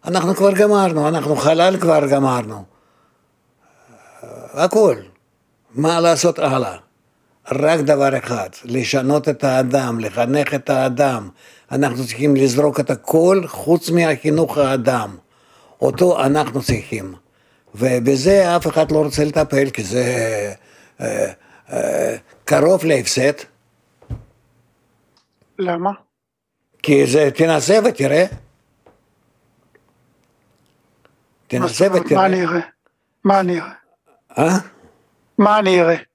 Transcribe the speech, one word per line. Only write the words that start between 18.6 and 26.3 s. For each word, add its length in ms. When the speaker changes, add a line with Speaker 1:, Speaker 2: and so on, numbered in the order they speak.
Speaker 1:
אחד 240
לא 80
רוצה 260
לטפל, 460
כי 140
זה, 200
אה, 320
אה, 440
קרוב 400
להפסד. 480
Speaker 2:
למה? 320